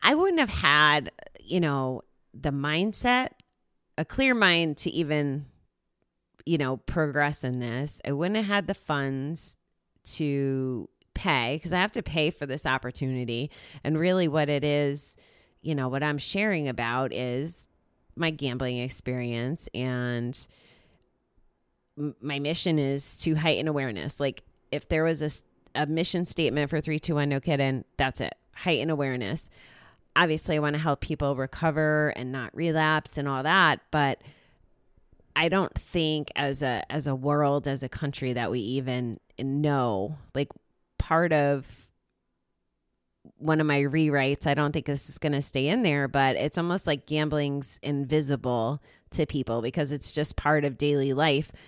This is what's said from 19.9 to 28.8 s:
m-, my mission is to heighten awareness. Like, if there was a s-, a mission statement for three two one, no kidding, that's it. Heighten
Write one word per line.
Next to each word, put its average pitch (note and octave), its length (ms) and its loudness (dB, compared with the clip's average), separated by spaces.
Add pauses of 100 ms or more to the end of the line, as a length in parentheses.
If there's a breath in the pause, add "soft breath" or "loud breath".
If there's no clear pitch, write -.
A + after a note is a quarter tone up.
m-, D3 240 -6
my C#3+ 180 -6
mission D#3 400 0
is C#3 400 -2
to D#3+ 180 0
heighten D3+ 320 0
awareness. B2+ 520 -4
Like, C#3 220 -2 (280)
if D3 180 -6
there D#3+ 160 2
was D#3+ 180 0
a D3+ 40 0
s-, - 160 -6 (320)
a D3 120 0
mission E3+ 400 0
statement D3 440 0
for D#3+ 100 0
three D#3 180 -2
two E3 160 -2
one, C#3+ 140 2
no C#3 120 0
kidding, C3+ 440 0 (120)
that's C3 240 -2
it. G#2 140 -4 (200)
Heighten D#3+ 360 0